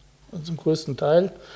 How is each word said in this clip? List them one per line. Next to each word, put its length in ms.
also 140
zum 120
größten 400
Teil. 360